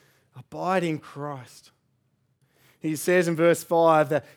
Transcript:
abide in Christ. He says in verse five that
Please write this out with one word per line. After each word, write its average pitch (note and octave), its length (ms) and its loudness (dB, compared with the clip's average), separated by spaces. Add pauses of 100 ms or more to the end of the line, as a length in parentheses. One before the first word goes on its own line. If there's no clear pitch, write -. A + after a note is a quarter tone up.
(340)
abide E3+ 520 -6
in D#3 120 -4
Christ. C#3 720 -16 (1080)
He D#3 160 -6
says F3+ 320 2
in E3+ 80 -2
verse E3 260 2
five D#3+ 460 4
that D3 180 -4 (120)